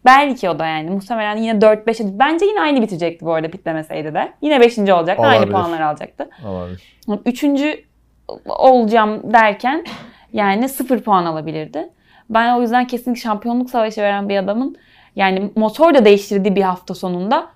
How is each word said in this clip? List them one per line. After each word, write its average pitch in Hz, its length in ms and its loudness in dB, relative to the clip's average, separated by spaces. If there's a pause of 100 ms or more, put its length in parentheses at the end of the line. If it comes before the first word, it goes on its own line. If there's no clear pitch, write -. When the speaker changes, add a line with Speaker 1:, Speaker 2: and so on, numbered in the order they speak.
Speaker 1:
Belki 262 460 4
o 165 80 -4
da 165 80 -4
yani. 160 240 -4
Muhtemelen 208 460 -4
yine 226 240 -2
dört 214 260 4
beşe, 214 320 -4
bence 320 260 2
yine 403 160 0
aynı 294 220 2
bitirecekti 170 440 -6
bu 165 60 0
arada 160 180 -2
pitlemeseydi 156 640 -8
de. 214 180 -4 (100)
Yine 294 180 2
beşinci 226 320 4
olacaktı. 175 300 2
Aynı 226 160 4
Speaker 2:
Olabilir. 214 140 2
Speaker 1:
puanları 170 340 -2
alacaktı. 151 420 -8 (180)
Speaker 2:
Olabilir. 90 520 -12 (280)
Speaker 1:
Üçüncü 285 580 -2 (600)
olacağım 220 840 2
derken 233 520 2 (480)
yani 214 360 0
sıfır 254 320 -2
puan 190 240 2
alabilirdi. 160 640 -6 (420)
Ben 233 260 2
o 247 60 0
yüzden 247 240 0
kesinlikle 240 340 -6
şampiyonluk 240 500 -4
savaşı 220 320 -4
veren 202 260 -2
bir 202 80 -2
adamın 208 400 -4 (400)
yani 196 400 0
motor 220 380 4
da 254 100 6
değiştirdiği 202 520 4
bir 202 60 2
hafta 185 320 -4
sonunda 196 600 -4